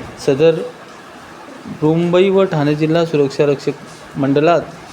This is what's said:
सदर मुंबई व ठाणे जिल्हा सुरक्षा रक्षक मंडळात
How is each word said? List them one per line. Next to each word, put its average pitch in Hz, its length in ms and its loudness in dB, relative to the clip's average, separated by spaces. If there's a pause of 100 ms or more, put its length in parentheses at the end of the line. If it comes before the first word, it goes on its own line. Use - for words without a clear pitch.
(260)
सदर 151 280 4 (1300)
मुंबई 170 480 2
व 190 140 2
ठाणे 151 300 0
जिल्हा 160 320 0
सुरक्षा 147 400 0
रक्षक - 720 -6
मंडळात 147 420 2 (320)